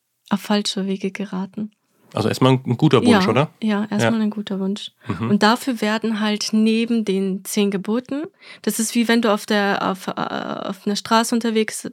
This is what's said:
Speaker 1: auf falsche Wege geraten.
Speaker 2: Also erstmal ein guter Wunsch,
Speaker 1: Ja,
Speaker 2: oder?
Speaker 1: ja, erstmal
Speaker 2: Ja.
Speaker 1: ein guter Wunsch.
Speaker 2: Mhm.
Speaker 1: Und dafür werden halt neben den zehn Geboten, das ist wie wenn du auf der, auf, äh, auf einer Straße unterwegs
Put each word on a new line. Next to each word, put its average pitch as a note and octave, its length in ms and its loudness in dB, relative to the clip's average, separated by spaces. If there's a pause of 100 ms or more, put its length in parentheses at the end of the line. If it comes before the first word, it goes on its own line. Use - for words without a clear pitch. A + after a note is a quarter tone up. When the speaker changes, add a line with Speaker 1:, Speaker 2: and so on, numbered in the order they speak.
(280)
Speaker 1:
auf G3 120 2
falsche G3+ 460 -2
Wege F#3+ 240 -4
geraten. G3 600 -6 (440)
Speaker 2:
Also A2 160 0
erstmal C3 220 4
ein B2+ 260 0
guter D3+ 260 4
Wunsch, G#3 220 6
Speaker 1:
Ja, - 20 2
Speaker 2:
oder? D#3 220 2 (120)
Speaker 1:
ja, G#3+ 280 0
erstmal A3+ 300 2
Speaker 2:
Ja. A3 40 0
Speaker 1:
ein G#3 60 0
guter G#3 300 -6
Wunsch. G3 320 -6 (140)
Speaker 2:
Mhm. G3+ 220 -4
Speaker 1:
Und G3+ 140 2
dafür A3+ 400 2
werden A3 380 -2
halt G#3+ 320 -2
neben A3 520 2
den F#3+ 400 -2
zehn G3+ 260 0
Geboten, A#3 520 -4 (400)
das - 160 -2
ist A3 160 -2
wie A#3 140 2
wenn A#3 120 4
du A3+ 100 2
auf G#3+ 140 0
der, G3+ 460 0
auf, F#3+ 160 -6
äh, - 60 -6
auf - 760 -6
einer G3+ 100 -2
Straße A#3 380 2
unterwegs A3 580 -2